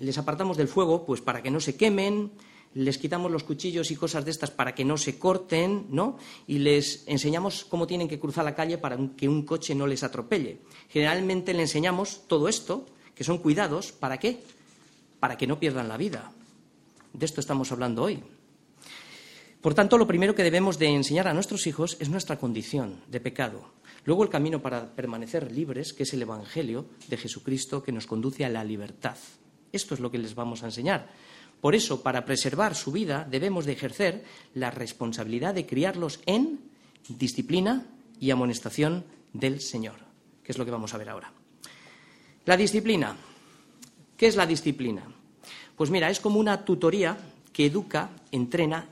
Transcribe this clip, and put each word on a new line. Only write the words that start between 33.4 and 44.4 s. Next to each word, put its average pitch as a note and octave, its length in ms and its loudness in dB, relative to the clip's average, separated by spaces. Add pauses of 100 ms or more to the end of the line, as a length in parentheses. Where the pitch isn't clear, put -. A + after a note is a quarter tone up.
de C#3+ 80 -2
ejercer F3 500 -2 (300)
la B2+ 160 -2
responsabilidad A#2+ 840 -4
de F3 100 -4
criarlos E3+ 600 -2
en C4+ 320 2 (500)
disciplina F3 800 0 (320)
y C3+ 100 0
amonestación C3 760 0 (300)
del C3+ 280 -2
Señor, A2 340 -8 (480)
que - 80 -8
es B2 80 -6
lo C3 40 -2
que A#2 80 -6
vamos A2 220 -6
a A2 60 -8
ver G#2+ 100 -12
ahora. G#2 240 -14 (1120)
La F3+ 100 8
disciplina. G3+ 640 2 (1000)
¿Qué A3+ 120 6
es G#3 80 6
la F#3+ 100 4